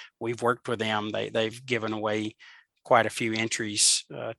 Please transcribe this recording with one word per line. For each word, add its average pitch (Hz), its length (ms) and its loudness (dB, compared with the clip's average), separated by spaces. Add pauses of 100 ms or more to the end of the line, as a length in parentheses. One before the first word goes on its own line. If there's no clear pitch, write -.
(200)
we've 117 220 -4
worked 120 260 0
with 117 120 0
them. 107 320 0
They, 107 180 -4
they've 113 360 -2
given 110 280 -2
away 107 420 -2 (480)
quite 113 220 6
a 110 60 -2
few 113 220 -2
entries, 110 720 2 (100)
uh, 117 260 -6